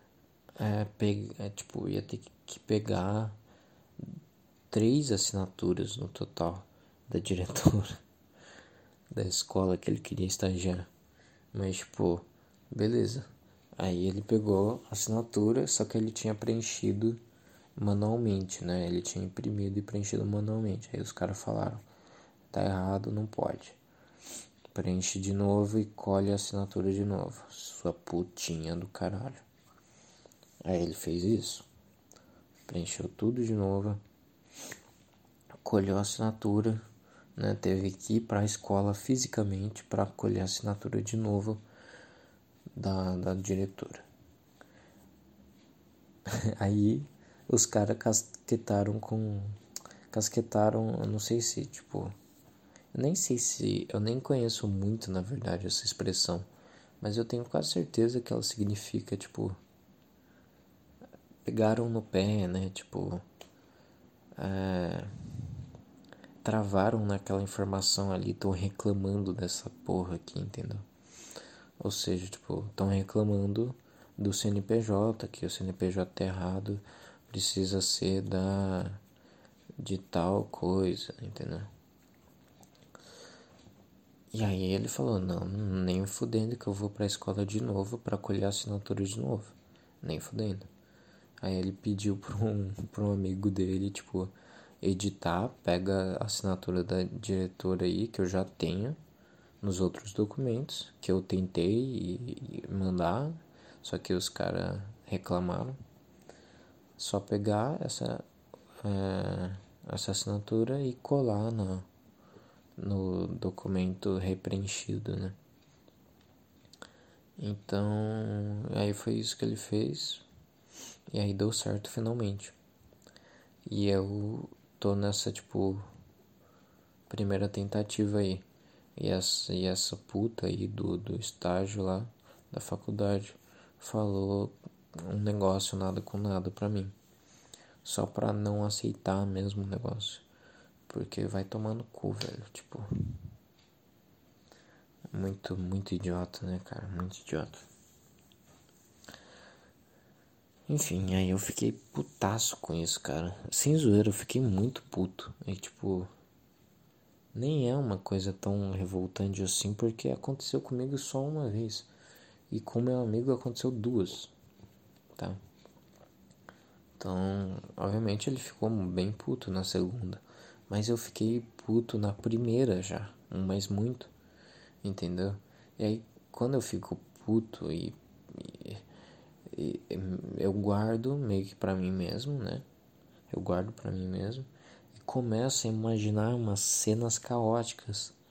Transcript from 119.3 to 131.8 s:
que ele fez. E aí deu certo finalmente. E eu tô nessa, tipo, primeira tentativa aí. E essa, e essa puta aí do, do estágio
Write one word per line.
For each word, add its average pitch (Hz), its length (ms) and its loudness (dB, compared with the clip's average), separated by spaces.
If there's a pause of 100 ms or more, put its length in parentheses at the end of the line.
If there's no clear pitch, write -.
que - 80 -2
ele 110 120 0
fez. 120 640 -2 (920)
E - 60 -2
aí 101 160 2
deu 107 180 2
certo 104 380 -2
finalmente. 113 640 -2 (1120)
E 101 200 2
eu 101 600 0 (300)
tô 101 160 2
nessa, 101 380 0
tipo, 98 500 -2 (1300)
primeira 98 400 2
tentativa 104 680 0
aí. 95 220 2 (560)
E - 120 -2
essa, 92 440 0
e 92 140 0
essa 92 300 0
puta 107 500 -2
aí 98 220 0
do, 101 280 -2
do - 200 -4
estágio 98 680 -2